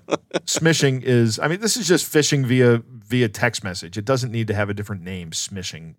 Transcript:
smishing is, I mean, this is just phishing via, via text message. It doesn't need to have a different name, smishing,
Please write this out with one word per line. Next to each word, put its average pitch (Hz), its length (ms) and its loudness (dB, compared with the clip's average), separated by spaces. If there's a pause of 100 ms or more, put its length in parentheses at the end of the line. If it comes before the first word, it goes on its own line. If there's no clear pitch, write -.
(460)
smishing 151 580 2
is, 117 360 2
I 147 80 0
mean, 175 140 -2
this 226 160 0
is 202 100 -4
just 170 240 2
phishing 147 340 2
via, 120 420 6
via 120 420 -2
text - 340 -2
message. 92 340 -8
It 104 80 -6
doesn't 123 260 0
need 113 160 -2
to 104 60 -2
have 104 160 0
a 101 40 -2
different 101 300 -8
name, 90 280 -10
smishing, 80 680 -10